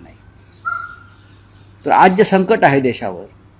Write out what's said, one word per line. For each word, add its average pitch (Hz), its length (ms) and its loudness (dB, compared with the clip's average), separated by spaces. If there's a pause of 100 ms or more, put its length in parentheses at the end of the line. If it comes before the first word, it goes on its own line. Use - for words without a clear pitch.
नाही. - 140 -20 (1700)
तर 143 40 -2
आज 185 260 4
जे 208 80 4
संकट 190 400 0
आहे 139 160 2
देशावर 107 440 -6 (360)